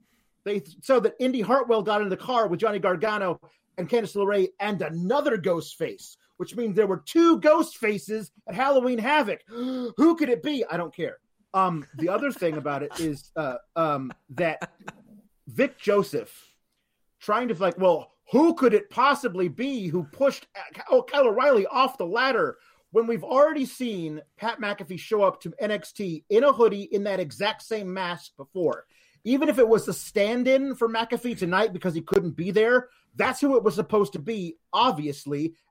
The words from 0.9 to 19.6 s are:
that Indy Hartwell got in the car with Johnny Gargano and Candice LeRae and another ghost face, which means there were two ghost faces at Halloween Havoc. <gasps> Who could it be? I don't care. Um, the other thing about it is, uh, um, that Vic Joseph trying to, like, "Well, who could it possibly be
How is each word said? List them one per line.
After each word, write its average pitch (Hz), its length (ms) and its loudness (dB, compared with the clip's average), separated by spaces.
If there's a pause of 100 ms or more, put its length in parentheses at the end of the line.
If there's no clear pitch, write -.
that 208 180 0
Indy 254 220 0
Hartwell 233 420 2
got 208 200 0
in 208 80 -2
the 180 60 -4
car 233 300 0
with 170 140 -2
Johnny 208 180 0
Gargano 190 640 -2 (360)
and 175 120 -6
Candice 233 260 -2
LeRae 196 340 0 (120)
and 202 220 -4
another 202 540 -2
ghost 170 420 -4
face, - 380 -10 (200)
which - 180 -10
means 214 220 -4
there 214 100 4
were 190 200 -2
two 330 340 4
ghost 302 380 2
faces 214 520 -4 (160)
at 180 80 -10
Halloween 254 440 2
Havoc. 240 460 0
<gasps> - 40 -20
Who 247 680 0
could 294 120 0
it 240 160 0
be? 277 260 -2
I 165 60 -4
don't 170 180 -6
care. 139 220 -6 (380)
Um, 185 320 0 (100)
the 165 140 -2
other 226 200 -2
thing 165 260 -2
about 143 280 -4
it 143 160 -10
is, 151 340 -6
uh, 139 220 -6 (180)
um, 147 380 -2 (240)
that 160 340 -4 (760)
Vic 147 300 -2
Joseph 190 680 -2 (720)
trying 233 300 -2
to, 220 60 -2
like, 175 240 -2
"Well, 175 340 2 (200)
who 330 220 6
could 247 200 4
it 202 160 0
possibly 240 580 0
be 190 400 -6